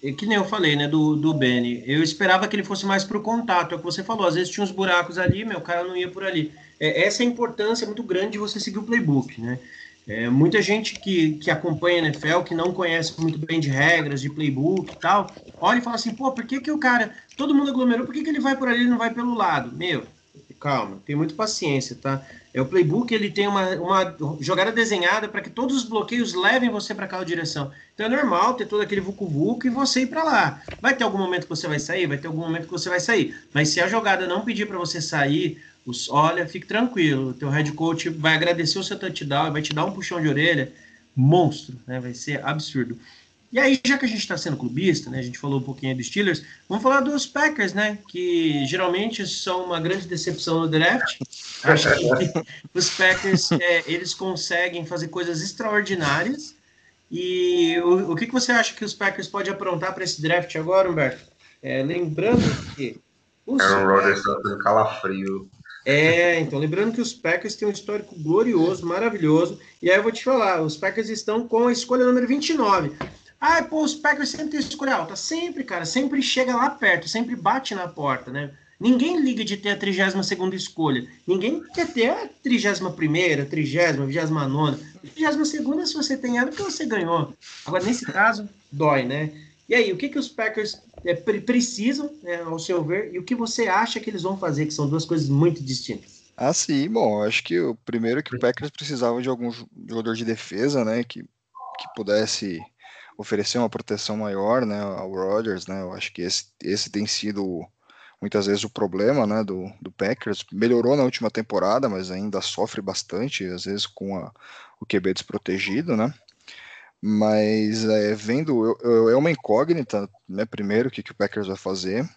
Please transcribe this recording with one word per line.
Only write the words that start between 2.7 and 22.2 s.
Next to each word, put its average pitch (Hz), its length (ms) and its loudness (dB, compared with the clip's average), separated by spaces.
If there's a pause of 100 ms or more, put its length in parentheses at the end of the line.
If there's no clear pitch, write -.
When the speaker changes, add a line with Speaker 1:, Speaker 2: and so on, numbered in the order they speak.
Speaker 1:
mais 196 180 2
pro 208 180 -4
contato, 208 520 0
é - 20 -6
o - 40 -6
que 160 60 -10
você 175 180 -4
falou. 214 220 0
Às 170 80 4
vezes 180 160 0
tinha 202 140 -2
uns 190 80 -2
buracos 180 480 2
ali, 185 260 2
meu, 202 140 -4
o - 20 -12
cara 175 220 -2
não 185 120 -6
ia 180 140 -2
por 190 140 -10
ali. 160 280 -2 (280)
É, 156 260 2
essa 208 160 2
é 240 40 2
a 240 40 4
importância 226 560 -2
muito 208 160 -8
grande 196 300 -2
de 208 80 -6
você 208 200 -6
seguir 196 200 -6
o - 40 -8
playbook, 131 560 0
né? 123 200 -4 (460)
É, 113 220 -4
muita 156 340 4
gente 214 380 -2
que, 165 360 2
que 160 160 -2
acompanha 170 500 0
a 160 60 0
N 143 100 -2
F 151 100 -6
L, 175 160 2
que 175 120 -6
não 175 180 0
conhece 165 480 -2
muito 160 160 0
bem 160 220 -2
de 143 100 0
regras, 143 500 4
de 139 100 -4
playbook 151 640 0
e - 60 -18
tal, 196 340 2 (300)
olha 202 160 4
e 247 40 0
fala 233 140 -6
assim, 226 180 -4
"Pô, 269 180 -2
por 233 120 -6
que 262 160 -4
que 302 120 -6
o 302 60 -2
cara, 247 380 2 (220)
todo 285 160 0
mundo 277 160 4
aglomerou, 247 360 2
por - 80 -10
que 311 80 -4
que 311 80 -4
ele 285 120 0
vai 269 160 0
por 262 100 -2
ali 240 160 2
e 240 40 4
não 247 100 4
vai 226 160 0
pelo 240 200 -2
lado?" 156 380 0
Meu, 156 340 -4 (540)
calma, 107 460 -2
tem 139 100 -4
muita 156 180 0
paciência, 131 640 -2
tá? 135 260 -4 (320)